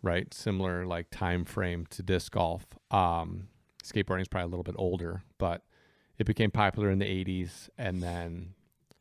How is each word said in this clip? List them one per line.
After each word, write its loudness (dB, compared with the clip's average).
right? 0
Similar, -2
like, -4
time 0
frame -2
to -10
disc 2
golf. 0
Um, 2
skateboarding 0
is -2
probably -2
a -2
little -4
bit -6
older, -2
but 0
it 2
became 4
popular 4
in 6
the 2
eighties, -2
and -2
then -6